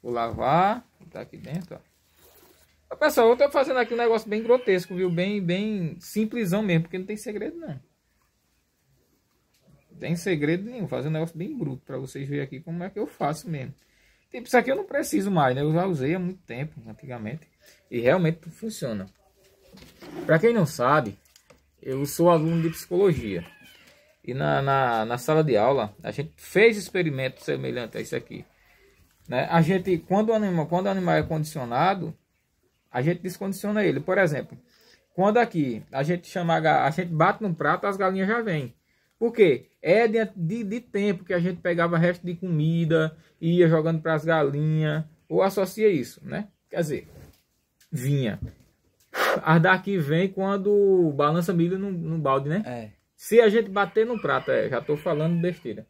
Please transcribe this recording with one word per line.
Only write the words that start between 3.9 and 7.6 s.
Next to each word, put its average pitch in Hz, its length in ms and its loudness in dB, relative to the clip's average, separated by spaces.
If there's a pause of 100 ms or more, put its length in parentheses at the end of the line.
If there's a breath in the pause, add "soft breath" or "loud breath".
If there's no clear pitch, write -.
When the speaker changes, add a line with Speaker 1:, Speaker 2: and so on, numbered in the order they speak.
Speaker 1:
um - 20 -2
negócio 226 340 0
bem 214 140 -4
grotesco, 220 500 2
viu? 180 160 0
Bem, 190 320 -2
bem 185 560 -4
simplesão 214 640 -2
mesmo, 170 220 2
porque - 140 -10
não 185 60 -8
tem 208 120 -10
segredo, 214 400 -8
não. 247 240 -12 (2000)